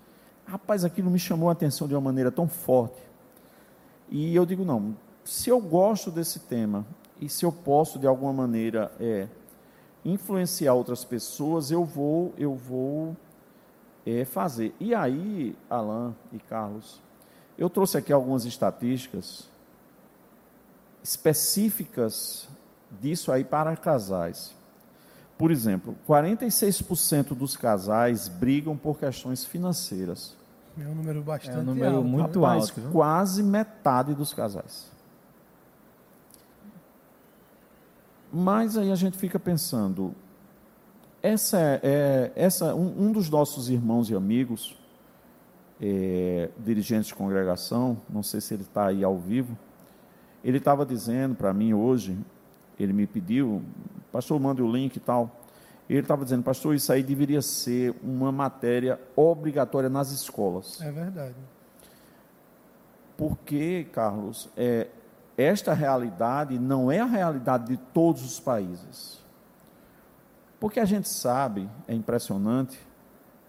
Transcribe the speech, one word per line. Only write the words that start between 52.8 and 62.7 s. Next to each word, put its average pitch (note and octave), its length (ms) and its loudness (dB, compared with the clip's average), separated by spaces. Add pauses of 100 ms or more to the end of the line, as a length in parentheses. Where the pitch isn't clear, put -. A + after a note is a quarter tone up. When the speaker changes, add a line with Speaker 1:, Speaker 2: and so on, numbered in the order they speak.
Speaker 1:
me G2+ 140 2
pediu, A2 560 -2 (500)
"Pastor, D3 260 -2
manda C3+ 240 0
o A2+ 80 2
link C3 260 -2
e A2 40 -8
tal." A#2+ 400 -2 (480)
Ele C3+ 140 2
tava C#3 220 0
dizendo, B2 180 0
"Pastor, C3+ 320 0
isso C3+ 180 0
aí C3+ 100 4
deveria C#3 400 0
ser B2 600 -2
uma C3 280 0
matéria B2+ 720 0 (160)
obrigatória D3 720 4
nas C3+ 220 0
escolas." A2+ 720 -4
Speaker 2:
É D3+ 120 -8
verdade. D#3 420 -8 (1800)